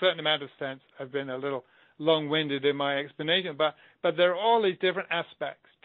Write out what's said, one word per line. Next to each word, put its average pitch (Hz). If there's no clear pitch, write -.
certain 175
amount 156
of 135
sense? 135
I've 131
been 139
a 131
little 135
long-winded 151
in 143
my 139
explanation, 156
but, 156
but 170
there 175
are 170
all 226
these 185
different 185
aspects -